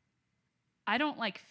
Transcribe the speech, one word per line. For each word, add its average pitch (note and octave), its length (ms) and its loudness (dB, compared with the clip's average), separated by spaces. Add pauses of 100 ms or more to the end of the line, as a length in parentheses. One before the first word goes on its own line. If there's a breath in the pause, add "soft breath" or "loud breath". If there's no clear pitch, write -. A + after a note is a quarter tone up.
(840)
I G#3 120 4
don't, D4 200 0
like, G#3 340 -4